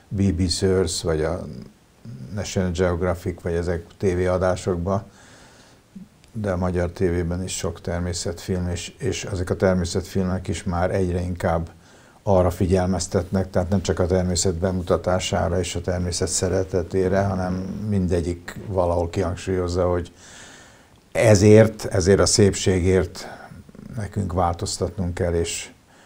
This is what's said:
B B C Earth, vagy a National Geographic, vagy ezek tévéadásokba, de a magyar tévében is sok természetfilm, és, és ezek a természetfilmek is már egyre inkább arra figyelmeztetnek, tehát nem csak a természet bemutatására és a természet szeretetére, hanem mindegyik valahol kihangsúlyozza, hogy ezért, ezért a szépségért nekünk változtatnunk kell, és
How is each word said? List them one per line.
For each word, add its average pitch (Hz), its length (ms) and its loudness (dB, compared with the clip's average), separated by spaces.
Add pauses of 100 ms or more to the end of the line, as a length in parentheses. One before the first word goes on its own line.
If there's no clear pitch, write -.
B 98 140 -2
B 92 260 2
C - 140 -2
Earth, 92 420 0
vagy 80 200 0
a 82 240 -4 (840)
National 92 380 -2
Geographic, 87 720 0
vagy 87 120 -2
ezek 85 320 -2 (120)
tévéadásokba, 92 1080 0 (1300)
de 104 200 -4
a 90 60 0
magyar 90 340 0
tévében 87 520 -2
is 92 140 -8
sok 87 240 -6
természetfilm, 90 840 -4
és, 87 300 -6
és - 280 -4
ezek 95 240 -4
a 101 60 2
természetfilmek 92 920 0
is 87 160 -6
már 90 280 0
egyre 90 300 0
inkább 87 480 -2 (540)
arra 90 260 4
figyelmeztetnek, 92 1000 0
tehát 90 200 0
nem 98 120 2
csak 92 180 -2
a 92 60 4
természet 90 500 0
bemutatására 90 1040 0
és 87 160 -4
a 87 60 -4
természet 90 460 -2
szeretetére, 92 920 0
hanem 92 320 -2 (360)
mindegyik 87 760 -2
valahol 87 420 0
kihangsúlyozza, 90 800 -2
hogy 90 240 -2 (1000)
ezért, 107 720 8
ezért 95 340 4
a 87 60 6
szépségért 92 1000 2 (680)
nekünk 98 380 -4
változtatnunk 90 800 -2
kell, 87 200 0
és - 380 -4 (340)